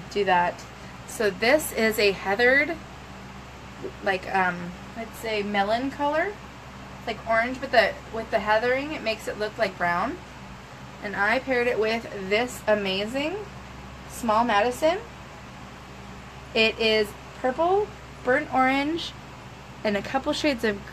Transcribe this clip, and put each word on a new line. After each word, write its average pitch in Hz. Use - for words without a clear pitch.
do 202
that. 175
So 214
this 226
is 220
a 208
heathered, 254
like, 190
um, 180
let's 220
say 214
melon 208
color. 311
It's, -
like, 233
orange, 240
but 269
the, 202
with 226
the 220
heathering, 247
it 277
makes 220
it 240
look 208
like 202
brown. 180
And 202
I 214
paired 247
it 240
with 226
this 240
amazing 214
small 226
Madison. 247
It 220
is 220
purple, 339
burnt 285
orange, 277
and 208
a 196
couple 269
shades 285
of 208